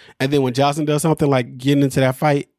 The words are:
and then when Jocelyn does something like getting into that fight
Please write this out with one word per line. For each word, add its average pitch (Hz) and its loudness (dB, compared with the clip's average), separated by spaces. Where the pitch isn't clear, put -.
and 139 -2
then 143 2
when 127 -2
Jocelyn 143 0
does 151 0
something 156 0
like 131 -2
getting 139 2
into 135 0
that 131 2
fight 147 -2